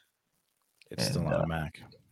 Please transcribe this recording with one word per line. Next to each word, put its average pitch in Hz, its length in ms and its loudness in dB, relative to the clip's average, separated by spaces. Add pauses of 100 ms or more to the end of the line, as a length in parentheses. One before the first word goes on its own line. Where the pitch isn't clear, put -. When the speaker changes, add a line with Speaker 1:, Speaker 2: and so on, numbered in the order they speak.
(920)
Speaker 1:
It's - 140 -2
Speaker 2:
And, - 80 2
Speaker 1:
still 87 120 2
not 78 160 2
Speaker 2:
uh, 80 40 2
Speaker 1:
a - 20 0
Mac. 80 340 -2 (320)